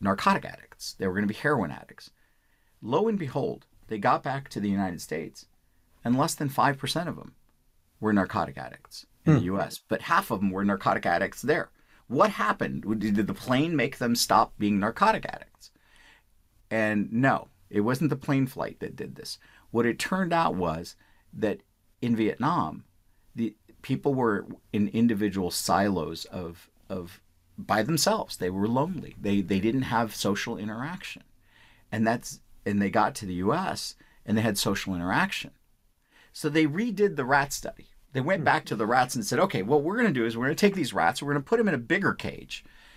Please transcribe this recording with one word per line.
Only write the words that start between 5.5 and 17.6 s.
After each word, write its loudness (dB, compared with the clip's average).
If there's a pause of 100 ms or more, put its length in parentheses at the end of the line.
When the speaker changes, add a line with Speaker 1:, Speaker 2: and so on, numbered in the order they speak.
Speaker 1:
and 2
less 0
than -2
five 2
percent -4
of -8
them -18 (680)
were 2
narcotic 2
addicts -14 (200)
in 8
the 6
Speaker 2:
Hmm. 0
Speaker 1:
U 0
S, -8
but -2
half 0
of -2
them 2
were -2
narcotic 0
addicts 0
there. 0 (360)
What 4
happened? -2
Did 2
the -2
plane 0
make 0
them 2
stop 4
being 2
narcotic 2
addicts? -8 (960)
And 0
no, 2 (220)